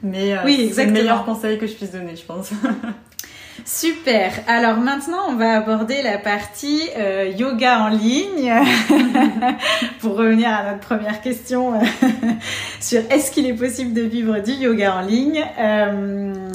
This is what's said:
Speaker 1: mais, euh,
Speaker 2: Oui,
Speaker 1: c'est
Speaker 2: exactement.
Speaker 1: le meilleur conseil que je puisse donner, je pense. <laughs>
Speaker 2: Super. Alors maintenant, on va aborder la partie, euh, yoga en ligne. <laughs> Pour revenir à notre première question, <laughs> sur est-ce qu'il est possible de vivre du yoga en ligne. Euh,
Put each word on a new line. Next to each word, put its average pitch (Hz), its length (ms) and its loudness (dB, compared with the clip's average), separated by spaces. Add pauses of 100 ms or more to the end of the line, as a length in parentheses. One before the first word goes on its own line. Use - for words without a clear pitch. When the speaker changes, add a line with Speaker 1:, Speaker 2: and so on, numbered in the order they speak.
Speaker 1:
mais, 196 300 -2
euh, 190 120 -2
Speaker 2:
Oui, 285 120 4
Speaker 1:
c'est 240 80 2
Speaker 2:
exactement. 214 320 2
Speaker 1:
le 220 60 4
meilleur 226 220 2
conseil 214 320 -2
que 220 80 -4
je 214 80 -6
puisse 196 180 -10
donner, 175 240 -10
je 165 80 -18
pense. 185 280 -10
<laughs> - 1120 -8
Speaker 2:
Super. 254 680 0 (160)
Alors 233 300 4
maintenant, 277 420 -2 (100)
on 254 60 -2
va 226 220 4
aborder 220 460 0
la 208 140 -2
partie, 214 640 -4 (160)
euh, 190 380 -2
yoga 247 480 2
en 214 60 2
ligne. 254 640 2 (680)
<laughs> 247 800 0
Pour 208 160 -2
revenir 226 320 4
à 214 220 0
notre 196 80 -6
première 214 420 -4
question, 254 520 -2 (560)
<laughs> - 520 -6
sur 240 180 2 (100)
est-ce 294 220 2
qu'il 285 140 0
est 247 80 0
possible 247 400 -4
de 233 80 0
vivre 220 380 0
du 208 120 -4
yoga 226 460 2
en 185 40 -2
ligne. 277 420 2 (160)
Euh, 202 760 0 (220)